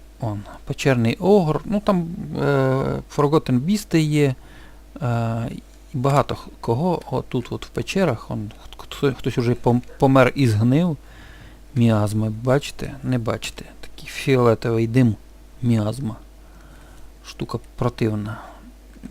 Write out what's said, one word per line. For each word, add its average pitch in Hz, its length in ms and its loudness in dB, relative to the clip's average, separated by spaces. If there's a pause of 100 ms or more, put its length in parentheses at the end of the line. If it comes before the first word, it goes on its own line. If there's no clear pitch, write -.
(200)
Он, 104 240 -6 (220)
печерний 120 540 2
огр. 180 460 4
Ну, 202 140 -2
там, 175 280 0 (300)
е, 139 60 -2 (720)
Forgotten 147 440 2
Beast 175 380 0
є. 147 380 2 (680)
Е, 117 500 -2
і - 100 -12 (320)
багато 131 420 0
х-, - 140 -14 (120)
кого 156 400 0 (100)
отут 127 400 -4
от 117 140 -8
в - 40 -16
печерах. 131 600 -2
Он, 110 200 -8 (260)
хто-, - 360 -2
хтось - 240 -6
уже 120 160 2
пом-, 123 280 2 (180)
помер 135 360 6
і 139 120 4
згнив. 127 500 4 (800)
Міазми, 110 540 2
бачите? 127 640 -2 (100)
Не 127 140 -2
бачите. - 480 -6 (160)
Такий - 280 -16
фіолетовий 117 800 2
дим. 117 280 4 (460)
Міазма. 113 540 0 (1120)
Штука - 320 -8 (160)
противна. 107 640 -2 (720)